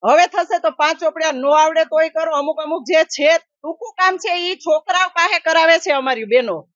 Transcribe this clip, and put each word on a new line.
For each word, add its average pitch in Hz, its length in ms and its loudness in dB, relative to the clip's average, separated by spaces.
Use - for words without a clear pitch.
હવે 302 240 4
થશે 349 320 -2
તો 320 120 -2
પાંચ 320 280 -2
ચોપડિયા 320 320 -2
નો 269 200 -4
આવડે 311 320 2
તોય 320 260 0
કરો. 320 260 -4
અમુક 294 260 -4
અમુક 302 220 -6
જે 370 200 2
છે 320 340 0
ટૂંકું 320 540 -12
કામ 370 260 0
છે 370 180 -6
ઈ 349 200 -6
છોકરાઓ 359 540 -2
પાસે 339 300 0
કરાવે 330 400 2
છે 330 120 -4
અમારી 262 320 -2
બહેનો 220 340 0